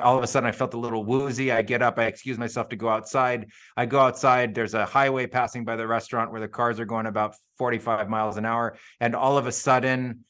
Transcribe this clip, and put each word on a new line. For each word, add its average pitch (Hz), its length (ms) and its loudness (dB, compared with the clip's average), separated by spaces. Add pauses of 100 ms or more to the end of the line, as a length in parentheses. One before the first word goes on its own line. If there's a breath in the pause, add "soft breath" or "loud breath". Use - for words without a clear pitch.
all 127 140 6
of 127 60 0
a 120 40 -4
sudden 123 220 2
I - 20 -4
felt 127 220 -4
a 117 40 -6
little 113 280 -4
woozy. 131 460 0
I 113 100 2
get 117 220 0
up, 117 160 2
I 113 60 4
excuse 117 340 -6
myself 120 300 -4
to 123 60 -8
go 113 140 -4
outside. 113 600 0 (260 loud breath)
I 123 80 2
go 131 140 2
outside, 127 560 4
there's 110 180 -2
a 110 140 2
highway 135 400 2
passing 123 360 -2
by 113 120 -4
the 113 100 -4
restaurant 113 460 -2
where 110 100 -8
the 110 60 -8
cars 117 320 -2
are 117 60 -4
going 110 200 -4
about 107 300 -2 (240)
forty-five 113 500 -2
miles 107 280 -2
an 107 80 -4
hour. 117 300 -2 (240 loud breath)
And 117 160 0
all 135 220 2
of 127 80 2
a 123 60 -4
sudden 127 800 0